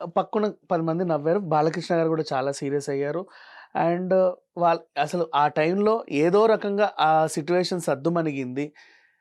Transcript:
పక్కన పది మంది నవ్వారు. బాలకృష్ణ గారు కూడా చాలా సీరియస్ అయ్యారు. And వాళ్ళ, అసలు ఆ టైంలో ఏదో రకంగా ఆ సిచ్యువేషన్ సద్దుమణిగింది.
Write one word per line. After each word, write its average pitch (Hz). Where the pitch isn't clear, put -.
పక్కన 208
పది 170
మంది 165
నవ్వారు. 160
బాలకృష్ణ 160
గారు 165
కూడా 156
చాలా 135
సీరియస్ 143
అయ్యారు. 143
And 175
వాళ్ళ, 170
అసలు 151
ఆ 143
టైంలో 190
ఏదో 175
రకంగా 208
ఆ 156
సిచ్యువేషన్ 175
సద్దుమణిగింది. 143